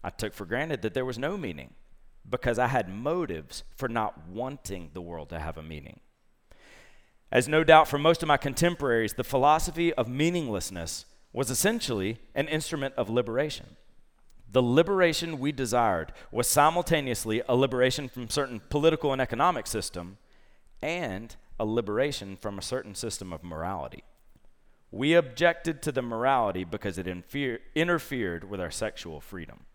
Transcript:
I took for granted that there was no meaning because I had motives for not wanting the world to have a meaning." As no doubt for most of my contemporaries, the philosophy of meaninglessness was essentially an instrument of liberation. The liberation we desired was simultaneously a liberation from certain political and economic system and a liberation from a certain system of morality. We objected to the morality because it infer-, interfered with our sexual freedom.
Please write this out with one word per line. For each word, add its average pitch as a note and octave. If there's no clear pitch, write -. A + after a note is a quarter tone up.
I F2
took G#2+
for G2
granted C3
that A2
there B2+
was B2
no D#3+
meaning E2
because A#2+
I B2
had A2+
motives G#2+
for C3
not G#2+
wanting G2
the F2+
world E2
to E2
have D#2+
a D#2
meaning." D2+
As B2+
no D#3
doubt D#3
for D3
most D#3+
of D#3+
my D3
contemporaries, C3
the B2
philosophy D#3+
of A#2+
meaninglessness B2
was C3
essentially A#2
an D#3
instrument D3+
of G#2+
liberation. B2
The C3
liberation E3
we C#3+
desired A2+
was A#2
simultaneously D3
a B2
liberation B2+
from A#2+
certain B2+
political D3+
and C3+
economic B2
system F#2
and B2
a A2+
liberation A2
from G2+
a -
certain A2+
system G2
of D#2+
morality. E2
We C#3
objected E3
to D3+
the B2+
morality A#2
because F2+
it F2+
infer-, A2+
interfered A#2+
with G2
our E2+
sexual E2
freedom. -